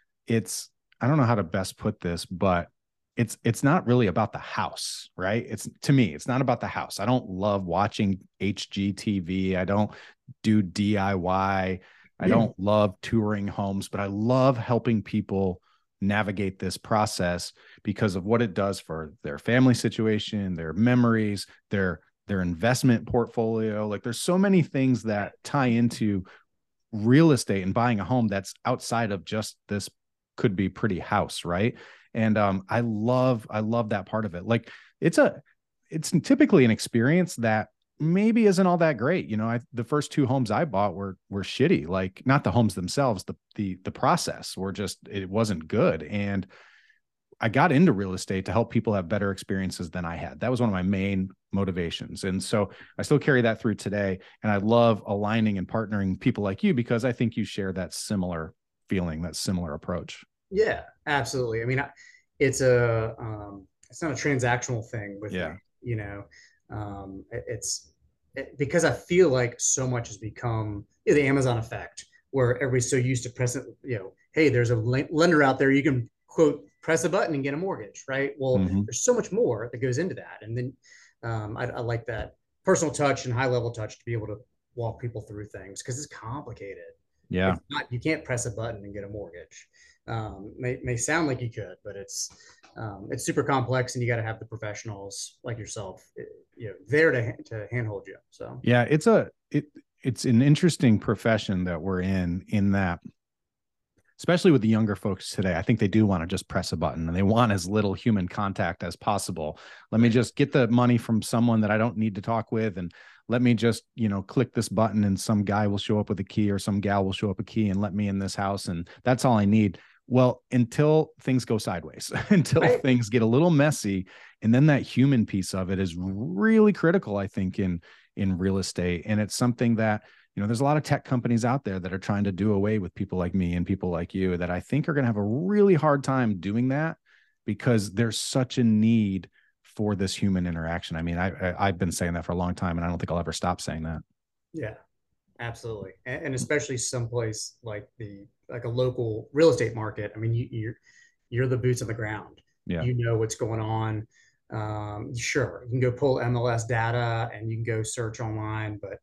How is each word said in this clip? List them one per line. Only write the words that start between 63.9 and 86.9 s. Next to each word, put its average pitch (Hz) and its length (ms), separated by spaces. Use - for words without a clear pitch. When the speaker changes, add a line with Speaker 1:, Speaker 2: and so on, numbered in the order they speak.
Speaker 2:
not 160 80
a 127 40
transactional 123 760
thing 101 300
with 104 120
Speaker 1:
Yeah. 87 180
Speaker 2:
me, 85 40
you 117 140
know, 101 280
um, 98 600
it, 117 160
it's, - 420
eh, 135 80
because 160 260
I 139 80
feel 175 360
like 127 320
so - 260
much 120 220
has 107 100
become, 107 640
you 214 80
know, 147 80
the 139 60
Amazon 131 320
effect, 101 460
where 123 260
everybody's 127 340
so 139 60
used 123 280
to 117 60
pressing, 123 520
you 123 160
know, 95 140
"Hey, 151 160
there's 120 220
a 120 60
le-, 123 340
lender 156 320
out 131 160
there, 139 120
you 139 120
can, 131 260
quote, 147 380
press 165 220
a 175 40
button 165 260
and 135 100
get 139 100
a - 20
mortgage," 160 520
right? 139 300
Well, 131 200
Speaker 1:
Mm-hmm. 95 280
Speaker 2:
there's - 180
so 247 100
much 214 180
more 123 400
that 123 60
goes 127 200
into 175 180
that. 87 260
And 113 140
then, 127 160
um, 113 340
I, 123 100
I 123 140
like 117 260
that 107 280
personal 165 280
touch 139 320
and 123 100
high 131 120
level 120 260
touch 107 260
to - 60
be 117 80
able 104 160
to 104 80
walk 117 260
people 110 220
through 104 240
things, 95 360
'cause 123 160
it's - 80
complicated. 104 800